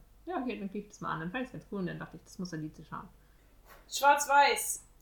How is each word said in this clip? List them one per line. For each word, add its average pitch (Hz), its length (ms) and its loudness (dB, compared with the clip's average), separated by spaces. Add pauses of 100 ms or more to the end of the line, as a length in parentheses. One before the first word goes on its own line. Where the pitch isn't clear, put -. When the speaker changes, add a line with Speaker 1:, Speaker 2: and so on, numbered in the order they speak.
(260)
Speaker 1:
ja, 339 160 -4
okay, 220 180 -6
dann 196 100 -8
klick 202 140 -8
ich - 60 -20
das - 100 -20
mal - 140 -6
an. 156 60 -6
Dann 170 100 -8
fand 254 140 -4
ich's - 80 -12
ganz 151 200 -14
cool 202 60 -6
und 185 80 -4
dann 156 120 -8
dachte 156 200 -14
ich, - 60 -20
das - 140 -18
muss 180 140 -10
Alice 156 340 -10
schauen. - 220 -14 (840)
Speaker 2:
Schwarz-Weiß. 277 920 4 (200)